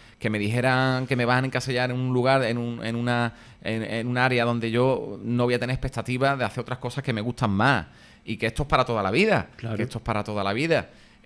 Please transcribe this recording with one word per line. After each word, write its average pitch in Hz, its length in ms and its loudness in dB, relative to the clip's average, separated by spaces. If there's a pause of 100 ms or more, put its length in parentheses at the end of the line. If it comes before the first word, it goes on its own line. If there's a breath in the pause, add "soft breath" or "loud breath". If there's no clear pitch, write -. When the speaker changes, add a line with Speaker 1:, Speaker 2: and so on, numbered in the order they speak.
(180 loud breath)
Speaker 1:
Que 110 100 -2
me 107 100 0
dijeran 127 680 2
que 131 100 0
me 123 80 2
van 127 200 2
a - 20 -2
encasillar 127 440 -2
en 123 60 -4
un 127 160 0
lugar, 127 320 4
en 117 140 0
un, 117 260 -6
en 113 120 -4
una, 120 360 0 (300 loud breath)
en, 110 200 -2
en 113 240 -4
un 123 120 -2
área 127 260 4
donde 117 260 0
yo 113 540 0
no 120 200 2
voy 123 100 2
a 120 40 2
tener 120 160 -2
expectativas 131 640 -2
de 123 60 -2
hacer 120 160 -4
otras 123 180 -6
cosas 123 240 -6
que 127 100 -2
me 110 80 -2
gustan 120 300 0
más 107 360 2 (380 loud breath)
y 107 120 -6
que 113 100 -2
esto 113 180 -2
es 139 40 -8
para 131 160 4
toda 113 180 0
la 95 80 2
vida, 170 460 2
Speaker 2:
Claro. 110 200 -6
Speaker 1:
que 107 80 0
esto 123 140 -6
es - 60 -14
para 107 200 -2
toda 104 200 -4
la 98 80 0
vida. 143 360 0 (380 loud breath)